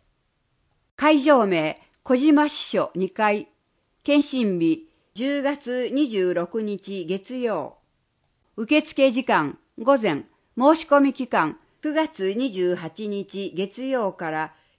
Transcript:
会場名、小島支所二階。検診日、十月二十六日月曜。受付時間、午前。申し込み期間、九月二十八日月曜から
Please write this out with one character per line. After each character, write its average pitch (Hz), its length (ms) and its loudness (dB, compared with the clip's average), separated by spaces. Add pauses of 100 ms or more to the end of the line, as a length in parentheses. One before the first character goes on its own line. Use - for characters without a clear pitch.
(960)
会 294 240 4
場 254 260 4
名、 160 340 -2 (220)
小 254 140 2
島 294 320 4
支 294 60 -10
所 - 400 -4
二 185 160 -4
階。 208 360 -2 (560)
検 285 240 4
診 208 320 0
日、 160 300 0 (240)
十 277 280 -4
月 254 480 -4
二 269 200 0
十 185 240 0
六 175 280 -4
日 196 440 -8
月 190 320 -6
曜。 220 400 -4 (800)
受 294 240 2
付 269 320 2
時 254 100 -2
間、 165 340 0 (220)
午 262 180 2
前。 185 280 -2 (320)
申 285 180 4
し 320 100 -8
込 285 140 4
み 277 140 2
期 254 140 -8
間、 160 300 -2 (240)
九 302 120 -6
月 294 400 -2
二 247 180 -4
十 180 240 -2
八 170 320 -10
日 196 480 -8
月 196 300 -8
曜 247 280 -2
か 165 160 -8
ら 156 240 -6 (260)